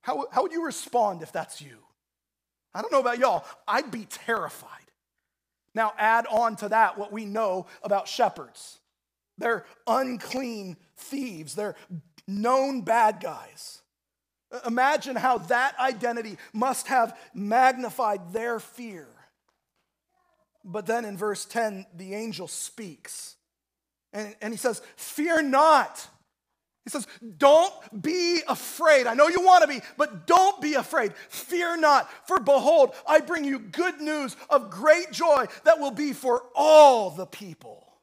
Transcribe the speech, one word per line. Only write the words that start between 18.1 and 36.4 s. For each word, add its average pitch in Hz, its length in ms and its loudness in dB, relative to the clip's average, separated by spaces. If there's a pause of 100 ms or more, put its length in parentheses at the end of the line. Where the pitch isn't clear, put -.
their 226 280 -6
fear. 196 480 -18 (1600)
But 196 220 -10
then 233 180 -2
in 208 120 -10
verse 202 280 -6
ten, 208 500 -6
the 190 200 -14
angel 208 340 -10
speaks. - 880 -16 (760)
And, 208 300 -12
and 220 100 -8
he 220 60 -10
says, 233 240 -4 (140)
"Fear 320 460 -2
not." 285 640 2 (800)
He - 20 -14
says, 269 160 -8 (300)
"Don't 285 680 2
be 349 460 -2
afraid. 285 580 2
I 233 60 -2
know 285 160 4
you 349 140 0
want 370 180 8
to 311 80 4
be, 269 140 -8 (160)
but 247 280 -4
don't 381 320 6
be 302 140 -4
afraid. 254 420 -2 (140)
Fear 339 480 -4
not, 294 340 4 (160)
for 370 140 0
behold, 277 540 4 (120)
I 311 140 6
bring 320 240 -6
you 269 140 -4
good 294 420 -4
news 294 340 -6 (140)
of 254 220 2
great 311 400 2
joy 277 380 0 (160)
that 320 140 6
will 285 120 -4
be 269 240 -6
for 247 300 -2 (100)